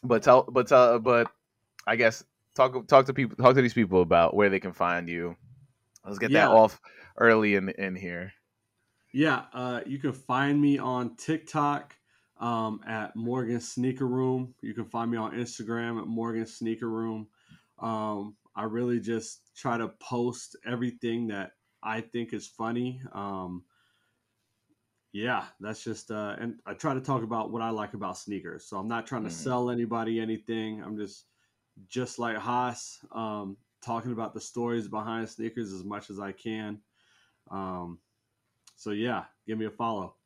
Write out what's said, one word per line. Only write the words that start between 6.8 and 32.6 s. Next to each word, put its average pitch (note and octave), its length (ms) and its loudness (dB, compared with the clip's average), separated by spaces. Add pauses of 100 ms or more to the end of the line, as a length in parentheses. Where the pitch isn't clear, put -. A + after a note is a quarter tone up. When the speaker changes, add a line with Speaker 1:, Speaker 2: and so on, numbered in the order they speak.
Speaker 1:
early A2 380 6
in, F#2+ 140 2
in F#2+ 260 -6
here. F#2 380 -10 (800)
Speaker 2:
Yeah, C#3 300 2 (100)
uh, B2 320 -6
you C3+ 140 -8
can C3+ 140 -2
find C#3 460 0
me C#3+ 200 4
on B2 380 -4
TikTok, D3 800 -4 (440)
um, A2+ 480 -4
at A2 280 -8
Morgan A#2+ 440 -2
Sneaker B2+ 480 -4
Room. B2+ 540 -2
You A2 120 -10
can A2 120 -6
find A#2 260 -4
me A#2 60 -2
on A2 160 -4
Instagram A#2 680 -6
at - 60 -10
Morgan A2+ 400 -4
Sneaker A2+ 420 -6
Room. A2 380 -6 (500)
Um, G#2+ 580 -6 (200)
I G#2 80 -8
really A#2+ 360 -2
just A2 560 -8
try A#2+ 220 -4
to A2+ 120 -4
post - 680 -6 (100)
everything A#2+ 640 -4
that G2+ 240 -8 (320)
I A2 180 -6
think A#2 320 -8
is G2+ 140 -10
funny. B2 540 -6 (100)
Um, F#2+ 520 -8 (1500)
yeah, A2 300 -2 (160)
that's G#2 240 -10
just, - 260 -10
uh, G#2+ 300 -6
and A#2 160 -8 (100)
I G2+ 80 -10
try D3+ 200 -4
to C3 80 -4
talk C3 200 -2
about A2 300 -4
what A#2 100 -4
I A2+ 80 -4
like G#2+ 240 -6
about F#2+ 240 -8
sneakers. E2+ 480 -10
So G2+ 120 -10
I'm G2 100 -6
not A#2 180 -6
trying A#2 180 -6
to A2 60 -6
Speaker 1:
Mm-hmm. E2+ 140 -10
Speaker 2:
sell B2 260 -2
anybody A2+ 520 -2
anything. A2 600 -6
I'm G#2+ 160 -10
just, G2+ 280 -12 (640)
just B2 280 -6
like A#2 200 -4
Haas, B2 720 -4